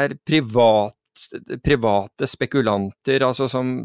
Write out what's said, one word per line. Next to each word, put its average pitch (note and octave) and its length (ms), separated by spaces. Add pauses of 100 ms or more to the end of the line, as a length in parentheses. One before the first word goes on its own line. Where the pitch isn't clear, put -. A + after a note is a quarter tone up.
er C#3 120 (120)
privat, A2+ 680 (720)
private A2+ 640
spekulanter, A#2+ 960
altså B2+ 260
som, B2+ 340